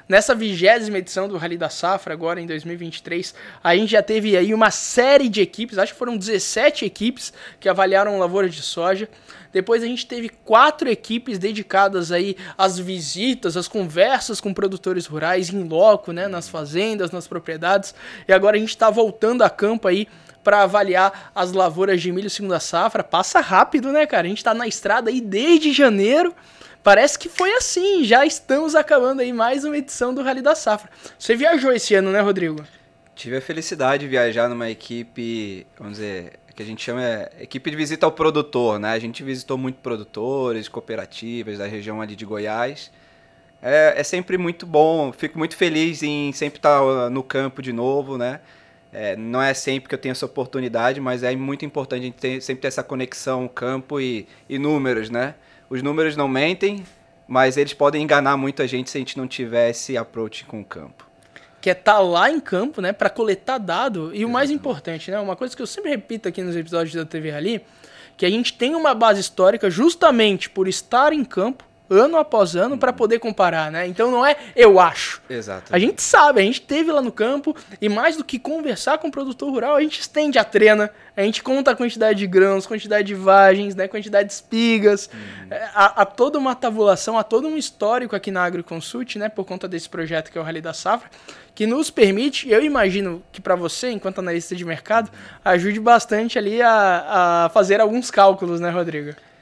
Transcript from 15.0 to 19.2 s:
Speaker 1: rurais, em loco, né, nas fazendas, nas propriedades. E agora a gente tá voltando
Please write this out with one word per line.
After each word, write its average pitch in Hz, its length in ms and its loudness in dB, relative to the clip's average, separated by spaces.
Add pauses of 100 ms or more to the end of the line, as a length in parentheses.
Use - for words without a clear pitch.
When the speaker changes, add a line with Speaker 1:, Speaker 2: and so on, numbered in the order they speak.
Speaker 1:
rurais, 165 480 -2
em 196 100 -4
loco, 180 480 4
né, 175 160 -6
nas 180 220 -10
fazendas, 175 640 -4
nas 175 160 -12
propriedades. 170 680 -2 (340)
E 190 60 6
agora 196 240 6
a - 20 2
gente 220 160 -4
tá 220 140 4
voltando 220 540 2